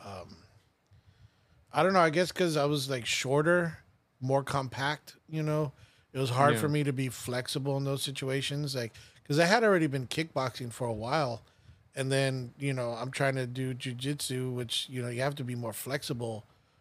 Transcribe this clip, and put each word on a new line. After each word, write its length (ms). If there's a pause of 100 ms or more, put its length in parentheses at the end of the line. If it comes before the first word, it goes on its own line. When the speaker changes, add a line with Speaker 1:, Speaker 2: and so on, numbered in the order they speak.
Speaker 1:
um, 320 (1400)
I 120
don't 100
know, 80
I 80
guess 240
'cause 240
I 80
was, 240
like, 160
shorter, 720 (420)
more 240
compact, 720 (140)
you 120
know, 300 (400)
it 80
was 120
hard 240
Speaker 2:
Yeah. 40
Speaker 1:
for 100
me 140
to 80
be 160
flexible 680
in 80
those 180
situations, 720
like, 180 (300)
'cause 160
I 60
had 180
already 240
been 180
kickboxing 680
for 120
a 80
while, 520 (500)
and 160
then, 460
you 160
know, 180
I'm 200
trying 240
to 120
do 260
jujitsu, 800
which, 360
you 120
know, 60
you 140
have 140
to 100
be 100
more 180
flexible 720 (360)